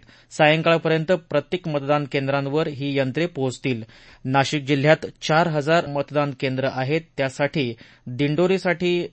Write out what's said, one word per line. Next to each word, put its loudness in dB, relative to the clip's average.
सायंकाळपर्यंत 2
प्रत्येक -2
मतदान 0
केंद्रांवर -2
ही -4
यंत्रे 0
पोहोचतील. -4
नाशिक 0
जिल्ह्यात 2
चार 2
हजार 0
मतदान -2
केंद्र -2
आहेत, -2
त्यासाठी -2
दिंडोरीसाठी 0